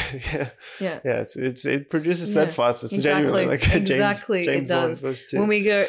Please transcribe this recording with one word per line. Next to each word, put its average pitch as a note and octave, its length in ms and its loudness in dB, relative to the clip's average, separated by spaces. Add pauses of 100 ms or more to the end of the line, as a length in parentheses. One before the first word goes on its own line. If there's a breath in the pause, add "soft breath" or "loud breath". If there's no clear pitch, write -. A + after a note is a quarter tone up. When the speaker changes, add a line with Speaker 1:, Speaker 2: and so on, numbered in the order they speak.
(140)
Speaker 1:
<laughs> C3 200 -10
Yeah. C#3+ 160 -4 (300 loud breath)
Speaker 2:
Yeah. F3+ 240 -6
Speaker 1:
Yeah, A2+ 180 0
it's, - 140 -10
it's, B2+ 300 -4
it C#3 240 -2
produces E3 460 -2
Speaker 2:
Yeah. D3+ 80 4
Speaker 1:
steadfastness, A#2+ 500 0
Speaker 2:
Exactly. D3 300 2
Speaker 1:
genuinely. C3+ 220 2
<laughs> C3 60 0
Like, C#3+ 100 0
James, F#3+ 300 4
Speaker 2:
Exactly. G3+ 500 0
It E3+ 40 -2
Speaker 1:
James C#3 260 0
one, E3+ 180 2
Speaker 2:
does. - 120 -6
Speaker 1:
verse C3 280 -6
two. F#3+ 100 0
Speaker 2:
When G#3 80 2
we G#3 160 2
go, G3+ 260 4